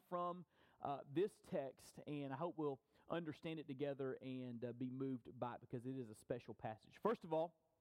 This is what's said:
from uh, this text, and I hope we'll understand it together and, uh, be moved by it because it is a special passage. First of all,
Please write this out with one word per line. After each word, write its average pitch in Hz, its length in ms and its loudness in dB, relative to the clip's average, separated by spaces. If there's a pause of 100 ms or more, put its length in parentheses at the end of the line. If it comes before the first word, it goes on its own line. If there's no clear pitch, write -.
from 175 360 0 (400)
uh, 139 140 2 (160)
this 185 180 6 (180)
text, - 560 -2
and 143 260 -2
I 135 40 0
hope 165 200 0
we'll 147 220 2 (320)
understand 160 480 0
it 151 80 -4
together 135 560 0
and, 127 420 -4
uh, 120 140 0
be 127 120 0
moved 131 380 0 (100)
by 120 160 0
it - 60 -8
because 123 260 -6
it 135 120 -2
is 117 120 -6
a 107 40 -12
special 117 400 -4
passage. - 480 -6
First 220 220 4
of 165 80 -2
all, 160 200 4 (280)